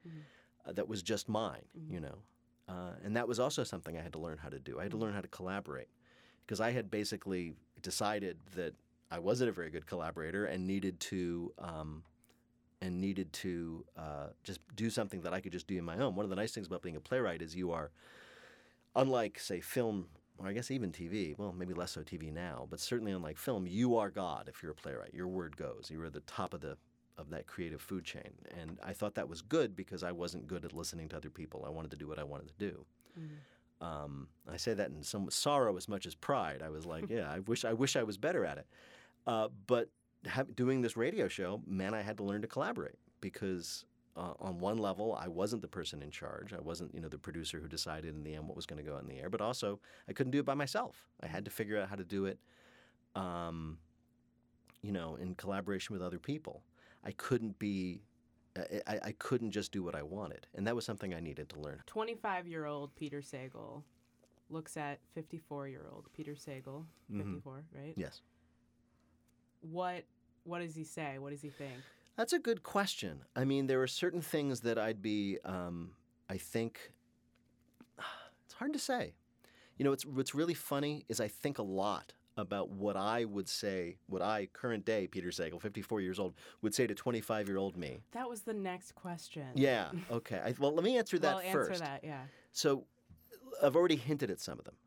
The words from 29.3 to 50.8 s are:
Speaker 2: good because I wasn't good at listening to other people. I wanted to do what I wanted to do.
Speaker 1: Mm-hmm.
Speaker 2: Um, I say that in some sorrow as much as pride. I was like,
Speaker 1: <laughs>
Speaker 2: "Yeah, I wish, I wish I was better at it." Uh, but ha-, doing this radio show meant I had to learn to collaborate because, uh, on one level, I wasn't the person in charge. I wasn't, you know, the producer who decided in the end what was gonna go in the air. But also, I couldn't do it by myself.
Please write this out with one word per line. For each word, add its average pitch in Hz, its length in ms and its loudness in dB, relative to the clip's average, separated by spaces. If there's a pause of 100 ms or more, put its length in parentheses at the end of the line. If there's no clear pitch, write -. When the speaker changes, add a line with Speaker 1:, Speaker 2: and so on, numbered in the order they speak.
Speaker 2:
good 113 340 2
because 90 260 -6
I 90 100 0
wasn't 85 340 -4
good 82 180 -4
at 76 80 -6
listening 82 380 -6
to 80 60 -6
other 76 140 -8
people. 73 360 -8
I 73 40 -4
wanted 78 220 -4
to - 40 -10
do 73 120 -8
what 76 100 -4
I 76 60 -2
wanted 71 240 -8
to 76 60 -18
do. 95 320 -4 (320)
Speaker 1:
Mm-hmm. 151 680 -14
Speaker 2:
Um, 73 420 -6 (220)
I 87 60 -6
say 117 180 2
that 95 160 0
in 76 120 -10
some 95 280 -2
sorrow 131 460 4
as 87 120 -6
much 101 180 -2
as - 80 -8
pride. 80 480 2
I 80 80 -4
was 78 160 -4
like, 82 240 -4
Speaker 1:
<laughs> - 0 -
Speaker 2:
"Yeah, 98 200 0
I 80 100 -2
wish, 110 240 2
I 113 100 4
wish 131 220 4
I 127 60 6
was 104 160 -2
better 147 260 4
at 73 140 -2
it." - 80 -12 (600)
Uh, 110 220 4 (180)
but 120 220 6 (380)
ha-, - 160 2 (120)
doing 127 280 6
this 113 140 2
radio 131 320 4
show 95 380 -2
meant 95 280 2
I 107 80 0
had 101 160 -2
to 104 60 -2
learn 104 180 2
to 110 60 -2
collaborate 143 480 -2 (240)
because, 95 640 -2 (320)
uh, - 240 -4
on - 180 -2
one 98 200 2
level, 104 360 2
I 87 140 -4
wasn't 98 340 2
the 98 60 -6
person 80 340 -4
in 73 80 -8
charge. 71 420 -8
I 85 80 -8
wasn't, 82 320 -4
you 87 80 -6
know, 80 80 -4
the 76 100 -8
producer 80 420 -6
who 78 80 -8
decided 80 460 -4
in 76 100 -6
the 76 100 -4
end 78 140 -6
what - 80 -6
was - 100 -8
gonna 76 160 -8
go 143 160 -6
in - 80 -8
the 65 140 -10
air. 85 100 -6
But 110 100 0
also, 104 380 0 (300)
I - 40 -6
couldn't 131 200 0
do 143 80 6
it 139 40 4
by 139 100 2
myself. 147 520 -2 (160)